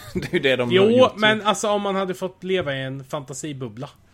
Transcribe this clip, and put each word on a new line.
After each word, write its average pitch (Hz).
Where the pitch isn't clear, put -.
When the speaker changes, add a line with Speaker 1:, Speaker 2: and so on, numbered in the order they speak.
Speaker 1:
<laughs> -
Det -
är -
ju 175
det 135
de 123
har 175
Speaker 2:
Jo, 196
Speaker 1:
gjort. 247
Speaker 2:
men 214
alltså, 208
om 208
man 196
hade 190
fått 180
leva 180
i 135
en 135
fantasibubbla. 135